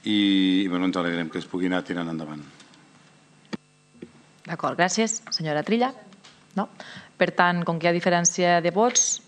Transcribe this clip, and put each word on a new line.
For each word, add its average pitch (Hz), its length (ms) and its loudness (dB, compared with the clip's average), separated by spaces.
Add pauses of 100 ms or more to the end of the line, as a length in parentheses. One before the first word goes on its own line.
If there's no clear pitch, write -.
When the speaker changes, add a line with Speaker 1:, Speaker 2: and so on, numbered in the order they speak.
Speaker 1:
i, 98 600 2
i, 95 40 -2
bueno, 90 160 -2
ens 92 140 0
alegrem 85 320 -2
que 90 80 -6
es 82 80 -10
pugui 90 240 -2
anar 90 160 -2
tirant 87 240 -6
endavant. 78 320 -10 (2000)
Speaker 2:
D'acord, 160 320 -4
gràcies. 185 520 0
Senyora 151 320 -4
Trilla? 240 300 0 (680)
No? 208 100 -2 (480)
Per 180 220 2
tant, 175 260 4
com 165 140 -2
que 160 80 0
hi 175 60 6
ha - 20 4
diferència 175 680 2
de 170 140 0
vots 240 540 2